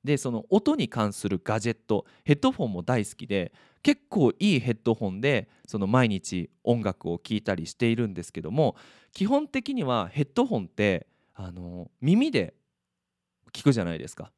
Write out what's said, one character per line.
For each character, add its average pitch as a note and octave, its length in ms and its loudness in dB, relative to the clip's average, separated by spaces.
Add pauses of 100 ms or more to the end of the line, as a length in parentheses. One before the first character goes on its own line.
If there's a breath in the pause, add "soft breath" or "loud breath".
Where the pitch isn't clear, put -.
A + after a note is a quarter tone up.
で、 C#3 140 2
そ C3 140 -4
の A2 180 -6
音 A3 260 4
に F3 120 0
関 G#2 260 0
す - 160 -6
る F#2+ 140 0
ガ A2 160 -2
ジ A#2 100 -2
ェ A2+ 40 -2
ッ - 120 -6
ト、 G2+ 200 0 (180 soft breath)
ヘ D3 100 4
ッ C#3+ 60 4
ド C4 120 4
フ G3 120 -4
ォ - 20 0
ン G#2+ 80 -4
も F2 80 -6
大 A2 240 0
好 - 80 -14
き - 140 -16
で、 G2 260 -2 (300 soft breath)
結 D4 260 2
構 C#3 300 4
い F#3+ 180 4
い - 20 2
ヘ A#2+ 120 -2
ッ A2 120 -2
ド A#2 120 2
ホ G2+ 160 -4
ン G2 100 -8
で、 B2+ 260 0 (200 soft breath)
そ A2 100 -8
の G2 80 0
毎 A#2+ 240 4
日 F#2 400 -4 (140)
音 A#2 180 2
楽 F#2+ 300 -4
を E2+ 80 -4
聴 - 160 -6
い G2+ 80 -2
た G2+ 100 -2
り E2 140 -6
し - 80 -14
て A#2 160 0
い A#2 40 2
る A2+ 120 -2
ん F#2+ 80 -8
で E2+ 80 -8
す - 100 -16
け E2+ 80 -8
ど E2 80 -8
も、 C3+ 260 0 (380 loud breath)
基 F#3+ 140 -2
本 C#4+ 200 0
的 C4+ 280 -6
に A3 80 -2
は A#2+ 240 0
ヘ C#3+ 160 -2
ッ - 100 -2
ド B3 140 2
ホ C#3+ 140 -2
ン F2+ 40 -6
っ - 20 -16
て、 G2+ 380 0 (300)
あ F#2 160 -12
の、 F2 400 -14 (100)
耳 A3 300 4
で G#2 240 -2 (1000)
聞 - 120 -10
く C#3+ 60 6
じ A2+ 80 2
ゃ F2+ 60 -2
な E2+ 80 -4
い E2 60 -8
で - 80 -10
す - 80 -16
か。 - 220 -16